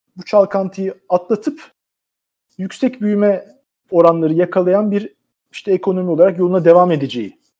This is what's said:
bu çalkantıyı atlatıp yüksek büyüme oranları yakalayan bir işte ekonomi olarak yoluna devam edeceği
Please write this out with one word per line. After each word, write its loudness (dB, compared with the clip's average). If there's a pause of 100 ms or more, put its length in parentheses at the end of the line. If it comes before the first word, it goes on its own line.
(180)
bu -18
çalkantıyı -2 (160)
atlatıp -4 (880)
yüksek -6
büyüme 0 (460)
oranları 2
yakalayan 0
bir -6 (360)
işte -8
ekonomi -2
olarak 2
yoluna 0
devam 6
edeceği -6 (220)